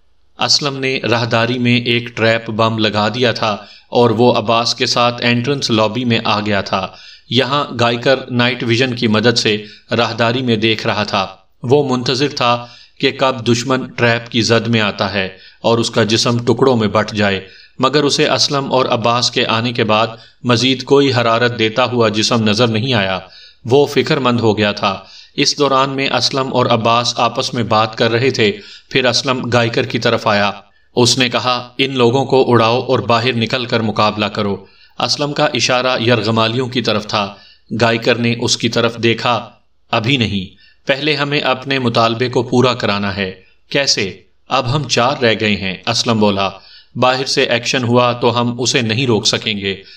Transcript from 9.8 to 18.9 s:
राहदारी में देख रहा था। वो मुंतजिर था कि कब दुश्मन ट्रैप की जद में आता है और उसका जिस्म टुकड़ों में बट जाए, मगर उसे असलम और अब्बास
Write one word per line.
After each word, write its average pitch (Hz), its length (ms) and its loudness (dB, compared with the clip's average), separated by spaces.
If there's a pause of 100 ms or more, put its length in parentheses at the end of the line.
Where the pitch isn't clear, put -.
राहदारी 117 500 0
में 117 180 0
देख 110 260 0
रहा 104 180 0
था। 95 460 -4 (140)
वो 147 200 4
मुंतजिर 131 480 -2
था 120 380 0 (300)
कि 135 120 0
कब 131 280 -2
दुश्मन 120 380 0
ट्रैप 120 500 -2
की 117 140 0
जद 107 240 2
में 113 140 2
आता 101 280 -2
है 95 280 -4 (280)
और 113 160 4
उसका 113 240 0
जिस्म 120 400 0
टुकड़ों 127 320 2
में 107 160 0
बट 104 180 0
जाए, 98 360 -2 (340)
मगर 135 240 2
उसे 143 200 2
असलम 139 400 0
और 127 220 0
अब्बास 120 440 0